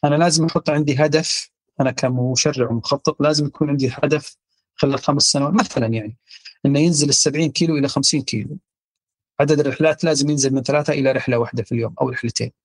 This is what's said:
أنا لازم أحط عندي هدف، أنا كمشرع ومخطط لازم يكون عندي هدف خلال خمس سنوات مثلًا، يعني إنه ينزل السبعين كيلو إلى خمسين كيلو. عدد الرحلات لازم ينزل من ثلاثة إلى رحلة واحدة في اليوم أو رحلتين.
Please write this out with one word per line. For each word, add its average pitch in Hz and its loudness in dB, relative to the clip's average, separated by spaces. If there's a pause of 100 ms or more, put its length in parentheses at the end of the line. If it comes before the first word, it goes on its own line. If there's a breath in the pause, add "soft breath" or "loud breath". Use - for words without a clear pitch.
أنا 147 4
لازم 160 2
أحط 160 -2
عندي 147 0
هدف، 151 0 (300)
أنا 131 2
كمشرع 127 -2
ومخطط - -2
لازم 147 2
يكون 147 -2
عندي 135 0
هدف 147 -2 (380)
خلال 139 0
خمس 143 0
سنوات 143 0
مثلًا، 143 0
يعني 110 -6 (480 loud breath)
إنه 139 4
ينزل 151 2
السبعين 147 0
كيلو 165 0
إلى 139 0
خمسين 135 0
كيلو. - -6 (840)
عدد 143 4
الرحلات 151 0
لازم 151 0
ينزل 139 0
من 139 -2
ثلاثة 147 0
إلى 135 2
رحلة 127 0
واحدة 117 -2
في - -8
اليوم 117 -2
أو 131 0
رحلتين. 117 -6 (140)